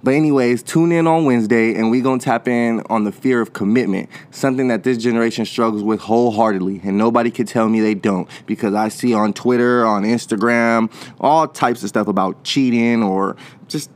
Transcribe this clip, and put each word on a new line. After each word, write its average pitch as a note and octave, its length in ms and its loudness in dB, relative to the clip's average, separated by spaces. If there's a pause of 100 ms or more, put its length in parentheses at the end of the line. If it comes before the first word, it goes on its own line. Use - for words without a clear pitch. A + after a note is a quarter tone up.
But C3 120 2
anyways, C#3 500 2
tune E3 260 2
in E3 160 2
on E3 180 2
Wednesday A2+ 520 2
and A2 120 0
we A#2+ 120 2
gonna C3 180 0
tap A#2+ 300 -2
in A#2 420 0
on G#2+ 140 0
the G2+ 80 -2
fear B2+ 280 0
of A2 120 -4
commitment, G#2 560 0 (240)
something C3 340 -2
that A2 160 -2
this B2+ 160 0
generation A#2 460 0
struggles G#2+ 400 -2
with G#2+ 160 0
wholeheartedly, G#2+ 840 0
and G2 160 -2
nobody A#2 320 2
could A#2 160 -4
tell A2+ 220 0
me A2 120 2
they A2 140 2
don't, F#2+ 340 -2 (180)
because G#2+ 280 -2
I A2 140 0
see A#2+ 260 -2
on G#2 180 0
Twitter, A#2+ 540 2
on G#2 160 0
Instagram, A#2 880 0 (300)
all D#3 260 2
types A#2+ 380 -4
of - 40 -6
stuff G#2 200 -2
about F#2+ 340 -2
cheating A#2 640 0
or F#2+ 320 -2 (320)
just - 280 -10